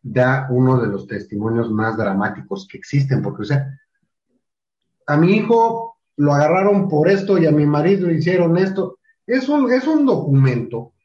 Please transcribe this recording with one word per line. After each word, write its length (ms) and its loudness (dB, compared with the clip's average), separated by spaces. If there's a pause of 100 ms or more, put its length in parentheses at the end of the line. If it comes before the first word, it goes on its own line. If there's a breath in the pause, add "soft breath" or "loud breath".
da 480 0
uno 320 2
de 60 -2
los 200 -8
testimonios 640 -4
más 260 -2
dramáticos 720 -6
que 80 -20
existen, 440 -2
porque, 200 -8
o 40 -6
sea, 340 -4 (1300)
"A 100 0
mi 180 4
hijo 640 0 (200)
lo 160 2
agarraron 540 2
por 220 2
esto 280 2
y 100 2
a 40 2
mi 140 2
marido 420 2
le 80 0
hicieron 420 0
esto". 400 -2 (300)
Es 220 -2
un, 220 0
es 160 0
un 180 2
documento 880 0 (120)